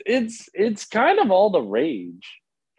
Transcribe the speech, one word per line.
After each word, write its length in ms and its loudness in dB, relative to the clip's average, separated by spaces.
it's, 480 -4
it's 320 -4
kind 340 2
of 120 2
all 180 4
the 120 0
rage. 800 -6